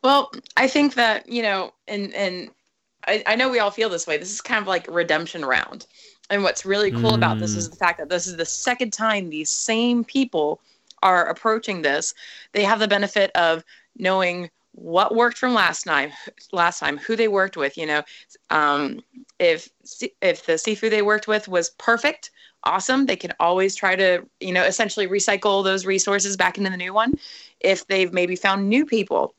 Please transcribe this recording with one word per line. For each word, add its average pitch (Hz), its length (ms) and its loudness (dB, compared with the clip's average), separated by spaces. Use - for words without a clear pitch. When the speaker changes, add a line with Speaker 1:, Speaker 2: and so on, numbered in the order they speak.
Speaker 1:
Well, 269 260 4
I 262 100 4
think 285 260 4
that, 226 320 2
you 240 160 -4
know, 196 300 -2
and, 202 260 -6
and 180 360 -6
I, 208 180 0
I 214 80 2
know 262 140 0
we 247 120 0
all 202 100 0
feel 220 180 -2
this 170 180 -4
way. 151 120 -2
This 180 120 -8
is 208 120 -10
kind 226 180 -2
of 190 80 -6
like 180 200 -2
redemption 165 560 -2
round. - 420 -2
And 202 140 0
what's - 240 0
really 202 240 2
cool 117 240 2
about 131 240 0
this 107 160 -4
Speaker 2:
Mm. 104 40 -4
Speaker 1:
is 101 120 -6
the - 60 -20
fact 175 220 0
that 147 120 -10
this 175 160 -2
is 180 100 -10
the 165 80 -2
second 247 480 -4
time 208 380 -2
these 156 180 -6
same 233 560 0
people 165 560 -2
are 180 260 4
approaching 220 540 -2
this. 151 300 0
They 208 120 0
have 214 160 2
the 214 80 2
benefit 202 480 2
of 165 280 2
knowing 180 540 0
what 175 420 0
worked 233 240 2
from 254 160 0
last 175 300 2
time, 147 280 -2
last 175 260 0
time, 147 200 -4
who 226 180 -4
they 226 120 2
worked 190 280 0
with, 143 220 -4
you 160 80 -6
know, 151 160 -2
um, 147 500 0
if, 170 300 2
if 175 240 0
the 160 100 2
Sifu 214 360 -2
they 214 100 2
worked 208 260 2
with 214 220 -2
was 175 300 0
perfect, 233 520 0
awesome. 254 420 2
They 196 100 0
can - 240 -10
always 185 340 2
try 190 220 0
to, 185 260 2
you 185 120 -6
know, 180 120 2
essentially 196 420 0
recycle 196 580 0
those 190 220 0
resources 196 500 0
back 185 220 0
into 196 120 -2
the 185 60 -6
new 180 160 -8
one. 226 220 2
If 185 260 2
they've 185 260 2
maybe 180 240 0
found 196 320 0
new 262 160 4
people 196 540 0